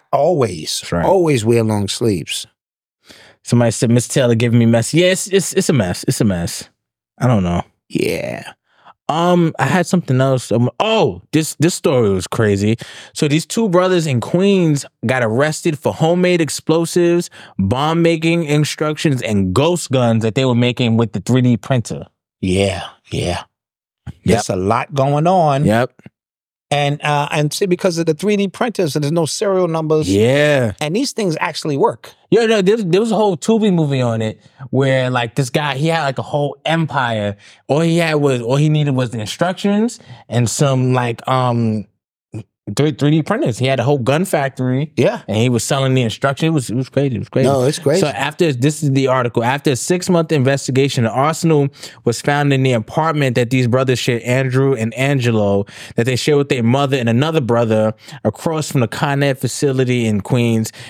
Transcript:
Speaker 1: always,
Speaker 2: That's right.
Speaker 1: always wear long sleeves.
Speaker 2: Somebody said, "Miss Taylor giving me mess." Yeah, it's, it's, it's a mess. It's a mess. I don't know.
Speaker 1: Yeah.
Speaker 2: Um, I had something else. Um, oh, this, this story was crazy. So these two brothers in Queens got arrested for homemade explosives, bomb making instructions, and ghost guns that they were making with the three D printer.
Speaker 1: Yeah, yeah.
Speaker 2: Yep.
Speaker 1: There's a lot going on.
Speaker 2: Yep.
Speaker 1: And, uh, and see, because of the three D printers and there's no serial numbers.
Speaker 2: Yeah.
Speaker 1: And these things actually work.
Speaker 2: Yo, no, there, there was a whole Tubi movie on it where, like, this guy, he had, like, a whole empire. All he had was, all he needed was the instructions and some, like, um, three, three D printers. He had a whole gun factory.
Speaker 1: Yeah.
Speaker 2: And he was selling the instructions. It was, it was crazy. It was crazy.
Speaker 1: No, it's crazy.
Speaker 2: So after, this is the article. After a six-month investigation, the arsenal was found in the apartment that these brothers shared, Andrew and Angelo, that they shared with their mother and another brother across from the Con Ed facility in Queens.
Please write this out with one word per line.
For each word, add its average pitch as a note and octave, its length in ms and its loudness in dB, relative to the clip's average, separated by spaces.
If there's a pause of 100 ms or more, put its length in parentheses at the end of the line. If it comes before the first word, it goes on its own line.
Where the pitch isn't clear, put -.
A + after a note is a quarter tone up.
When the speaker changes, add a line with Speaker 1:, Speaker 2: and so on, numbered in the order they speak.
(140)
Speaker 1:
always, C3+ 680 -2
Speaker 2:
That's - 140 -10
right. E3+ 120 0
Speaker 1:
always D#3+ 380 2
wear A#2 200 2
long G#2 260 -2
sleeves. - 580 -4 (960)
Speaker 2:
Somebody A#2+ 280 2
said, A#2 180 -2
"Miss A#2+ 180 2
Taylor A#2+ 280 2
giving A#2 240 2
me A#2 80 4
mess." A2+ 260 2
Yeah, F3 140 4
it's, F#3 200 -2
it's, F#3+ 260 0
it's F#3+ 160 -2
a F#3+ 40 2
mess. F#2+ 340 -2
It's - 140 0
a - 20 2
mess. F2 460 -4 (500)
I A#2+ 80 0
don't A2 160 2
know. F2 200 -2 (260)
Speaker 1:
Yeah. - 640 -6 (560)
Speaker 2:
Um, E3+ 500 0
I C#3 60 -2
had E3+ 220 0
something C3+ 340 -2
else. C3 300 -2
Um, A#2+ 180 0 (100)
oh, F#3+ 420 0 (120)
this, D#3 260 0
this E3 160 2
story B2 360 2
was F#2 160 -2
crazy. G#2 500 0 (360)
So - 140 -2
these D3+ 180 0
two A3+ 220 -2
brothers F3+ 400 2
in B2 140 0
Queens F3 640 0 (200)
got B2+ 180 0
arrested D3 540 0
for - 160 -2
homemade F3+ 460 2
explosives, E3+ 880 0 (300)
bomb C#3+ 420 0
making E3 440 2
instructions, D3+ 760 0
and G2 320 0
ghost E3 380 0
guns A#2 320 2
that A2 120 0
they C3 100 2
were B2 100 2
making A#2+ 400 2
with A2+ 160 0
the G#2 80 -6
three B2+ 220 2
D B2 160 4
printer. G#2+ 480 -4 (360)
Speaker 1:
Yeah, F#2+ 460 0 (240)
yeah. F2 320 -4 (640)
Speaker 2:
Yep. - 60 -12 (120)
Speaker 1:
There's G2 240 0
a G#2+ 60 -2
lot G#2+ 380 -2
going C#3+ 340 2
on. D3+ 380 2
Speaker 2:
Yep. A#2 360 0 (720)
Speaker 1:
And, C#3+ 300 -2
uh, D3 280 0
and D3+ 200 0
see, - 140 -4
because F3 320 0
of E3 80 -2
the D#3+ 80 2
three G3+ 240 -2
D G3+ 100 0
printers F#3+ 480 -4
and D#3 80 -2
there's C#3+ 80 -2
no E3 140 0
serial F#3 420 0
numbers. D#3 420 0
Speaker 2:
Yeah. B2+ 680 4
Speaker 1:
And D3+ 160 -4
these B3+ 160 -2
things F#3 300 -4
actually D3+ 340 -4
work. D3 380 -2 (160)
Speaker 2:
Yo, A3 180 4
no, A3 140 2
there, G3 160 2
there F#3+ 240 0
was A3+ 100 0
a G3+ 40 0
whole G3+ 200 2
Tubi G#3+ 380 0
movie C#3+ 280 0
on A2+ 200 0
it A2 180 -6 (300)
where, C3 400 2
like, A#2+ 260 -4
this C3+ 140 -2
guy, D3 260 -2
he D3 120 -2
had, E3 160 0
like, C#3 140 -4
a A#2+ 60 -6
whole D3 320 -4 (100)
empire. B2 720 -2 (320)
All C#3+ 140 0
he E3 160 2
had E3 180 0
was, C3+ 260 2
all A#2 140 -2
he D3+ 140 4
needed D3 260 0
was B2+ 160 -2
the A2+ 80 -8
instructions G3+ 800 -2 (300)
and A#2 200 0
some, C3 440 0
like, A#2+ 340 -2
um, A#2+ 580 0 (920)
three, D3+ 140 2
three C#3+ 200 0
D D#3+ 120 2
printers. G#3 340 -2
He B2+ 80 -2
had C3 160 0
a - 20 0
whole C#3+ 140 2
gun C3+ 260 0
factory. C#3 720 -2
Speaker 1:
Yeah. F#3+ 320 0
Speaker 2:
And G#2 80 -2
he A#2 140 2
was A#2+ 140 0
selling C3+ 300 0
the C3 100 2
instructions. C#3 440 -2
It D#3+ 60 0
was, C#3+ 160 -2
it G2+ 60 -4
was B2+ 140 -4
crazy. C3+ 260 -2
It G2+ 40 -4
was - 80 -8
crazy. B2+ 220 2
Speaker 1:
No, C3+ 140 2
it's B2+ 160 0
crazy. D3+ 220 2
Speaker 2:
So D#3 60 0
after, D3 460 0
this C#3+ 280 0
is D3 100 2
the C3+ 160 2
article. A#2+ 360 0
After C3+ 280 0
a B2+ 40 2
six-month F3 560 0
investigation, C3+ 720 0
the A2+ 80 0
arsenal D3 560 2 (380)
was A#2 160 -2
found C#3+ 320 2
in C3 100 2
the C3 100 2
apartment C#3+ 600 0
that A#2+ 140 0
these B2+ 180 2
brothers C3 320 2
shared, A#2+ 220 -2
Andrew C3 540 0
and A2+ 180 -4
Angelo, A2+ 720 0 (300)
that A#2 100 2
they B2+ 100 0
shared D3 220 2
with C#3+ 120 0
their B2+ 140 0
mother C3+ 320 2
and A#2 140 0
another D3+ 320 2
brother A2 520 2 (300)
across D#3 480 -4
from C#3 100 2
the A#2 60 0
Con C#3 360 -2
Ed C#3 160 0
facility B2+ 680 0
in G#2 160 0
Queens. A#2 500 0 (180)